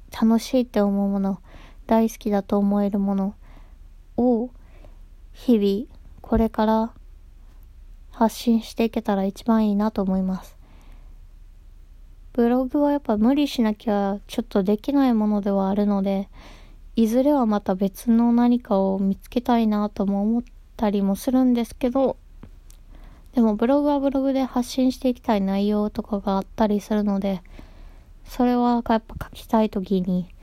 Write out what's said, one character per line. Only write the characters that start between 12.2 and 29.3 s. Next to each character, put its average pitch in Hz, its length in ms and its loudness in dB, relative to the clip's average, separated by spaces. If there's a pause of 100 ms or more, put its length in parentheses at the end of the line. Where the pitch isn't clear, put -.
ブ 233 160 2
ロ 254 160 2
グ 277 160 -2
は 285 120 2
や 285 60 0
っ - 20 -2
ぱ 220 160 -2
無 226 180 4
理 285 140 0
し - 140 -2
な 214 120 0
き - 160 -6
ゃ 202 360 0
ち - 140 -6
ょ - 20 -8
っ - 20 -10
と - 180 0
で 208 160 2
き - 140 -6
な 277 140 4
い 247 80 2
も 214 140 0
の 208 120 0
で 202 100 -2
は 196 180 0
あ 190 60 0
る 208 120 0
の 202 160 0
で、 196 260 -2 (680)
い 226 100 4
ず 233 160 2
れ 285 100 4
は 269 140 2
ま 208 140 0
た 196 140 -2
別 196 360 -4
の 233 220 4
何 240 280 4
か 196 200 0
を 196 180 0
見 196 160 0
つ - 160 -12
け 247 100 -2
た 240 180 2
い 226 80 2
な 208 240 0
と - 160 -4
も 196 160 -2
思 226 180 0
っ - 20 -12 (340)
た 214 140 0
り 196 120 0
も 196 140 0
す - 140 -4
る 254 140 2
ん 247 100 4
で 233 100 0
す - 120 -12
け 247 140 -2
ど、 262 260 0 (1200)
で 254 60 2
も 226 140 4
ブ 233 140 0
ロ 285 140 2
グ 294 60 0
は 285 120 0
ブ 277 100 0
ロ 269 120 0
グ 269 100 0
で 262 100 0
発 247 260 -2
信 254 220 0
し - 80 -10
て 262 100 -2
い 247 60 0
き - 60 -10
た 226 160 0
い 202 40 0
内 196 280 0
容 208 220 0
と 214 120 -8
か 208 160 -6
が 196 200 -2
あ - 20 0
っ 190 40 -8
た - 220 0
り 208 140 0
す - 120 -8
る 208 120 0
の 202 160 0
で、 196 200 -4 (840)
そ - 200 -2
れ 247 120 2
は 240 320 2
や 226 80 2
っ 220 100 -2
ぱ - 80 -18 (120)
書 - 40 -20